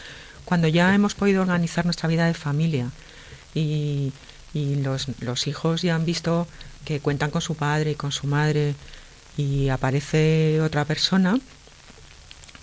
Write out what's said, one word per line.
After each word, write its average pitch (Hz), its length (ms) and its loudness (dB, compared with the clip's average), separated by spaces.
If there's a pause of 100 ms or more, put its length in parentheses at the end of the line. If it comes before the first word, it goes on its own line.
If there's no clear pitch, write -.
(440)
Cuando 170 220 2
ya 170 280 4
hemos 202 200 4
podido 196 280 2
organizar 175 420 0
nuestra 175 240 -2
vida 165 180 2
de 165 80 2
familia 143 560 -2 (640)
y, 147 580 0 (400)
y 143 240 0
los, 135 300 -2 (140)
los 123 260 -4
hijos 160 360 -2
ya 170 120 2
han 160 100 0
visto 170 440 -2 (360)
que 147 160 -4
cuentan 147 300 0
con 170 100 -2
su 160 140 -4
padre 151 380 0
y - 20 -2
con 143 180 -6
su - 140 -6
madre 147 480 2 (640)
y 139 320 0
aparece 156 920 2
otra 156 240 0
persona, 185 540 2 (1200)